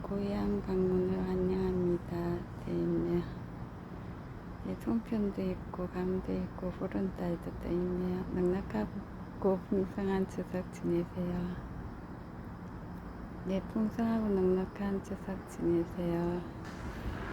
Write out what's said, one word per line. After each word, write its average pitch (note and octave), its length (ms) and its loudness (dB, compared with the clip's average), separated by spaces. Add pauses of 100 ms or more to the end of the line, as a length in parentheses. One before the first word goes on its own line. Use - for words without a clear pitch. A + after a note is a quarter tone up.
고향 G3+ 600 2
방문을 F#3 680 4
환영합니다. F#3 880 2 (500)
돼 F3 60 -2
있네요. E3+ 500 4 (1400)
네, F#3 180 -2
송편도 A3 600 2
있고, F3+ 480 -2
감도 F#3 420 0
있고, F#3 400 -2
보름달도 F#3 800 -2 (100)
떠 - 80 -4
있네요. F3+ 540 0 (100)
넉넉하고 F#3+ 1300 0
풍성한 F#3+ 600 2
추석 F3+ 440 -4
지내세요. F3 960 0 (1800)
네, F#3 140 2 (140)
풍성하고 A3+ 540 2
넉넉한 F#3+ 760 4
추석 F#3+ 460 -6
지내세요. E3+ 920 2 (920)